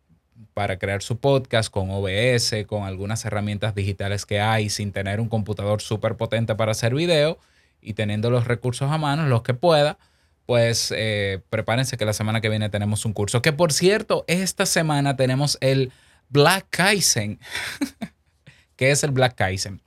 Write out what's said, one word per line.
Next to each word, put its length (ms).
para 260
crear 240
su 140
podcast 520
con 220
O 100
B 340
S, 320
con 180
algunas 400
herramientas 500
digitales 500
que 140
hay, 300
sin 240
tener 260
un 80
computador 540
súper 340
potente 400
para 160
hacer 240
video 420
y 140
teniendo 340
los 180
recursos 420
a 80
mano, 300
los 160
que 100
pueda, 440
pues, 460
eh, 460
prepárense 460
que 80
la 80
semana 300
que 80
viene 180
tenemos 380
un 80
curso. 280
Que, 120
por 180
cierto, 560
esta 380
semana 500
tenemos 460
el 320
Black 440
Kaizen. 680
<laughs> 960
¿Qué 160
es 140
el 60
Black 240
Kaizen? 520